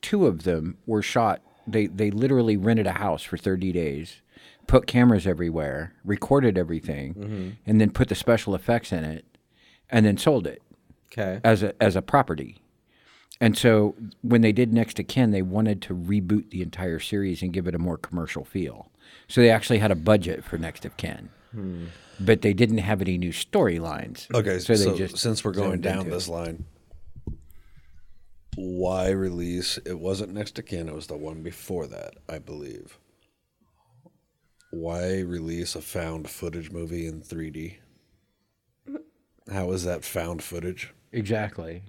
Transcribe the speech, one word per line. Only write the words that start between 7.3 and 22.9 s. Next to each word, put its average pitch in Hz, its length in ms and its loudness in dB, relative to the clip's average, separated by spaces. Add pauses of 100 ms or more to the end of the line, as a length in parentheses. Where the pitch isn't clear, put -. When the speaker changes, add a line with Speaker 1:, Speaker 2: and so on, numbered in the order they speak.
Speaker 1:
and 110 140 6
then 104 120 6
put - 180 2
the - 60 0
special 110 380 2
effects 117 380 0
in 80 140 -2
it, 78 180 -8 (680)
and 113 160 6
then 101 120 4
sold 127 280 2
it 67 160 -10 (480)
Speaker 2:
'Kay. 98 360 -4
Speaker 1:
as 110 180 6
a, - 180 -2
as 101 140 4
a 95 60 2
property. 80 560 0 (840)
And 110 180 4
so 110 380 6 (260)
when 117 200 6
they 110 100 6
did 113 200 4
Next 113 280 2
of - 80 -6
Kin, 120 240 2
they 98 100 2
wanted 98 420 0
to 92 120 -8
reboot 95 560 0
the 90 100 -6
entire 85 380 -6
series 98 420 -4
and 92 100 -4
give 87 160 -2
it 90 60 -4
a 85 60 -2
more 85 180 -2
commercial 80 480 -6
feel. 76 460 -8 (360)
So - 140 4
they 117 80 12
actually 113 300 4
had 107 100 4
a 95 60 4
budget 87 480 2
for - 160 -8
Next 80 260 -8
of - 100 -12
Kin, - 340 -10 (220)
Speaker 2:
Hmm. 92 340 -10 (340)
Speaker 1:
but 107 240 4
they 101 100 4
didn't 110 240 4
have 101 240 0